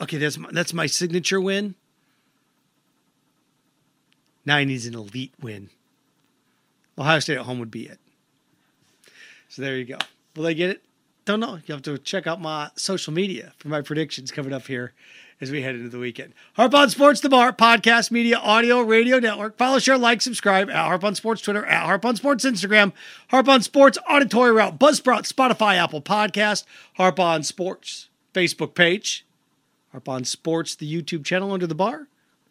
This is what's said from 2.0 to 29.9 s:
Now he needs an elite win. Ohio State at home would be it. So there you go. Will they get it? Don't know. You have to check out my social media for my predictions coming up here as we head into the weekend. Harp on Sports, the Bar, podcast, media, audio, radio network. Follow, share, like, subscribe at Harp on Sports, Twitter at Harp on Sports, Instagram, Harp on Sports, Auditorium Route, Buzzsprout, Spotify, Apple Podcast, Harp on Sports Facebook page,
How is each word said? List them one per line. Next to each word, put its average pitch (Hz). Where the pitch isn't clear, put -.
Now 147
he 139
needs 127
an 117
elite 113
win. 104
Ohio 156
State 139
at 123
home 123
would 117
be 117
it. -
So -
there 131
you 127
go. 127
Will 156
they 165
get 180
it? -
Don't 208
know. 208
You 156
have 135
to 147
check 170
out 170
my 156
social 170
media 180
for 147
my 151
predictions 147
coming 135
up 131
here 123
as 131
we 147
head 131
into 120
the 123
weekend. 123
Harp 233
on 285
Sports, 285
the 285
Bar, 247
podcast, 233
media, 233
audio, 233
radio 233
network. 214
Follow, 262
share, 262
like, 233
subscribe 202
at -
Harp 165
on 208
Sports, 220
Twitter 208
at 165
Harp 185
on 240
Sports, 262
Instagram, 202
Harp 254
on 269
Sports, 277
Auditorium 247
Route, 202
Buzzsprout, 254
Spotify, 220
Apple 156
Podcast, 208
Harp 185
on 165
Sports -
Facebook 170
page, 175